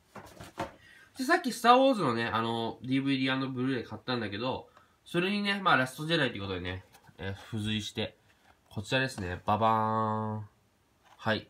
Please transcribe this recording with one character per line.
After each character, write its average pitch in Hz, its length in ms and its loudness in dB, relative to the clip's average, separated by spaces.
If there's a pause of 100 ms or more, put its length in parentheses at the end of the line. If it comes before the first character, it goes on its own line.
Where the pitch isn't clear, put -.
(1200)
で、 262 60 -4
さ 339 140 4
っ - 20 -8
き 262 100 -4
ス - 100 -6
タ 233 100 8
ー 247 60 10
ウ 269 120 8
ォ - 20 6
ー 254 40 4
ズ 196 80 -2
の 123 120 2
ね、 117 120 0
あ 110 140 0
の、 113 420 -2
デ 127 120 -2
ィ 135 60 4
ー - 20 -2
ブ 139 100 0
イ 135 60 2
デ 131 60 0
ィ 131 40 2
ー 131 60 0
ア - 20 -2
ン 131 40 -2
ド 131 80 -4
ブ 123 140 -4
ル 131 100 0
ー 127 60 -2
レ 107 40 -6
イ - 20 -8
買 110 140 -12
っ - 40 -20
た 127 140 -4
ん 117 40 -2
だ 104 100 -6
け 101 80 -6
ど、 120 300 -6 (360)
そ 175 160 -2
れ 196 120 0
に 208 100 0
ね、 202 180 -2
ま 175 120 4
あ、 131 40 8
ラ 131 120 4
ス - 80 -14
ト 156 100 -8
ジ 165 80 0
ェ 160 40 4
ダ 135 80 2
イ - 20 2
っ 110 40 -10
て 104 60 -8
こ 98 80 -6
と 95 80 -4
で 90 60 -4
ね、 92 240 -6 (340)
え 95 180 -8
ー、 - 140 -18
付 113 80 -6
随 107 240 -2
し - 100 -10
て、 - 240 -6 (540)
こ - 100 -10
ち 104 140 -4
ら 135 60 2
で 135 80 0
す - 100 -12
ね。 90 260 -6
バ 104 140 2
バ 110 100 4
ー 110 680 0
ン。 107 100 -8 (720)
は 110 160 -2
い。 - 160 -6